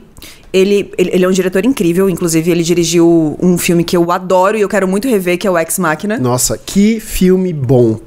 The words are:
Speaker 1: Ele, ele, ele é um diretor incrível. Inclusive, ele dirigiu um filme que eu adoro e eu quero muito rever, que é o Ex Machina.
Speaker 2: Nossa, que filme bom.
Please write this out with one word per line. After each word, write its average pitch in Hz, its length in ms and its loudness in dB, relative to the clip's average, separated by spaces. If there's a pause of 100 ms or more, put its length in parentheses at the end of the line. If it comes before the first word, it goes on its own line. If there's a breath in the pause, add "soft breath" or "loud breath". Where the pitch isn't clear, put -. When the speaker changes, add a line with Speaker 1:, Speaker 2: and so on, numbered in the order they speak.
(520 loud breath)
Speaker 1:
Ele, 196 460 0
ele, 180 160 0
ele 208 100 2
é 180 40 2
um 185 40 2
diretor 185 320 0
incrível. 196 460 0
Inclusive, 165 400 -2
ele 170 140 0
dirigiu 170 760 2
um 180 200 2
filme 170 240 0
que 170 120 -4
eu 170 160 0
adoro 185 460 0
e 214 40 0
eu 196 60 0
quero 190 200 -2
muito 196 200 -2
rever, 180 300 0
que 180 80 -6
é 196 60 0
o 175 40 0
Ex 165 220 -2
Machina. 185 400 -2
Speaker 2:
Nossa, 123 400 -2
que 214 420 0
filme 185 540 0
bom. 123 540 2